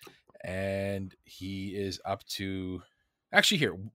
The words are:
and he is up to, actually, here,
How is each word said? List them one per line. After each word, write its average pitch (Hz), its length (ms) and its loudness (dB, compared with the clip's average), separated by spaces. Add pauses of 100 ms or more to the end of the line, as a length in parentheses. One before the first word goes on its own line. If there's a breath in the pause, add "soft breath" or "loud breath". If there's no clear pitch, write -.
(440 soft breath)
and 98 680 -2 (100)
he 95 520 -8
is 98 280 -2
up 98 220 -4
to, 95 560 -4 (500)
actually, 208 280 6
here, 95 180 4 (180)